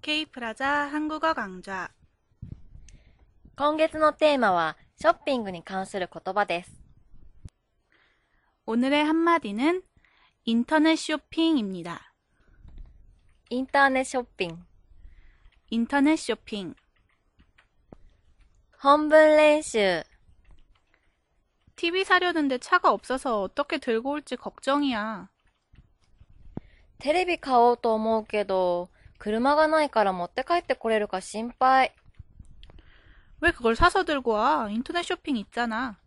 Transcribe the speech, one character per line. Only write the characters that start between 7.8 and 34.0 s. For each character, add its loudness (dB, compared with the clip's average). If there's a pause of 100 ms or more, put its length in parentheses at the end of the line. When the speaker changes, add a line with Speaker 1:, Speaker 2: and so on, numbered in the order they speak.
Speaker 1:
오늘의 0
한마디는 0 (640)
인터넷 2
쇼핑입니다. -2 (1500)
Speaker 2:
イ -6
ン -8
タ 4
ー 2
ネ 0
ッ -2
ト -8
シ -6
ョ -2
ッ -10 (120)
ピ -4
ン -10
グ。 -12 (1120)
Speaker 1:
인터넷 2
쇼핑. -8 (2000)
Speaker 2:
本 4
文 8
練 6
習。 0 (1700)
Speaker 1:
티비 -4
사려는데 0
차가 2
없어서 -2
어떻게 -6
들고 -4
올지 -8
걱정이야. -4 (1700)
Speaker 2:
テ -2
レ 0
ビ -2
買 -4
お 6
う -2
と -2
思 0
う -4
け -4
ど、 -2 (280)
車 0
が 4
な 2
い -4
か 2
ら 2
持 -4
っ -14
て -6
帰 -2
っ 0
て -4
こ -4
れ 2
る -2
か -6
心 -10
配。 2 (1500)
Speaker 1:
왜 2
그걸 -2
사서 2